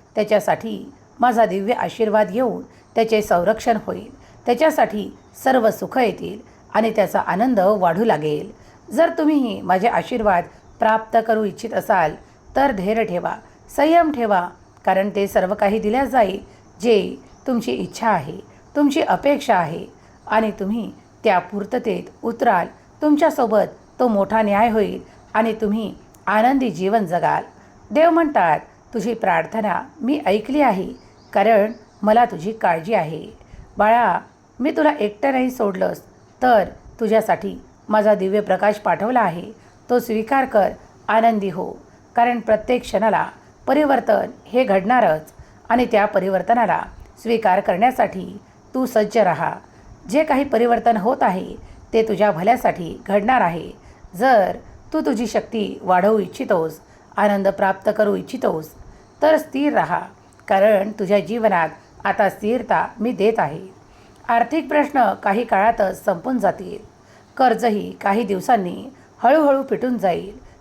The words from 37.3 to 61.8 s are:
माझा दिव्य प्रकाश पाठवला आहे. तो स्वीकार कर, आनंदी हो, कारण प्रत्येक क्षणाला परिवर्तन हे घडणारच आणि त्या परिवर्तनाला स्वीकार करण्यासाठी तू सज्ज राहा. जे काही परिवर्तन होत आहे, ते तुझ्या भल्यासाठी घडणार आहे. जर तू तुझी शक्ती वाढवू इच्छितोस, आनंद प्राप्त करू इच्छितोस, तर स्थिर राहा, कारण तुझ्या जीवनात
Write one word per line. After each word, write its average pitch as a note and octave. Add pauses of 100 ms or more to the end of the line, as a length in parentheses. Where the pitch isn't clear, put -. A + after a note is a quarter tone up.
माझा G#3+
दिव्य F#3+
प्रकाश G3+
पाठवला G#3
आहे. F3+ (380)
तो B3
स्वीकार A#3+
कर, A3 (380)
आनंदी A3
हो, F3 (440)
कारण A#3+
प्रत्येक A3+
क्षणाला G#3 (400)
परिवर्तन C4+ (140)
हे B3+
घडणारच G3 (360)
आणि A#3+
त्या G#3
परिवर्तनाला F#3+ (400)
स्वीकार A3
करण्यासाठी G3 (340)
तू B3+
सज्ज G#3+
राहा. E3 (540)
जे C#4
काही C#4+
परिवर्तन A#3
होत A3+
आहे, F#3 (380)
ते A3+
तुझ्या G#3
भल्यासाठी F3+
घडणार G#3
आहे. F3 (440)
जर G3+ (360)
तू D#4
तुझी B3
शक्ती G#3
वाढवू F#3
इच्छितोस, E3+ (380)
आनंद G3+
प्राप्त G3
करू G#3
इच्छितोस, F3+ (500)
तर D#4
स्थिर D4
राहा, E3+ (460)
कारण G3+
तुझ्या G3+
जीवनात F#3+ (340)